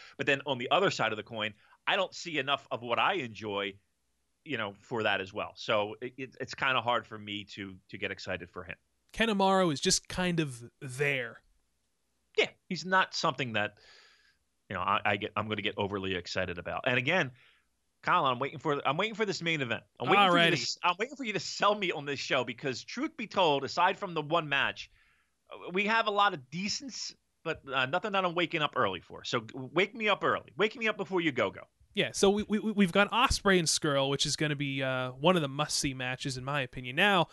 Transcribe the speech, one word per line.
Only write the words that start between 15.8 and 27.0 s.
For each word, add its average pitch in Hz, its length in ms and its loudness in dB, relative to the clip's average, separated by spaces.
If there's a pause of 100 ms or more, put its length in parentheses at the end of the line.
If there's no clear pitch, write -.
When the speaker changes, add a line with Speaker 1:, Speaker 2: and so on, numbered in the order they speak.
Speaker 1:
excited 87 420 -4
about. 85 280 -6
And 127 120 2
again, 143 320 0 (720)
Colin, 156 300 4
I'm 123 60 -2
waiting 139 200 -6
for, 143 300 0
I'm 139 80 2
waiting 220 180 -2
for 214 120 -2
this 175 160 -4
main 165 180 0
event. 117 220 -2 (160)
I'm 131 100 -4
waiting 196 220 8
for 175 80 6
you 170 120 6
to 165 60 2
Speaker 2:
Alrighty. 120 60 -4
Speaker 1:
s-, - 200 -6
I'm 175 160 4
waiting 262 180 -4
for 277 80 -8
you 214 100 -4
to 185 60 0
sell - 340 2
me 190 180 -2
on 147 140 -6
this 139 120 -4
show 135 260 0
because, 123 380 -6
truth 302 320 -6
be 226 120 -10
told, 151 360 2
aside 160 360 0
from 185 160 -8
the 156 80 -2
one 156 260 0
match, 131 420 0 (600)
uh, 110 200 -12
we 196 120 0
have 220 220 2
a 214 40 0
lot 202 220 4
of 143 160 -10
decent 202 440 -6
s-, - 220 -12 (300)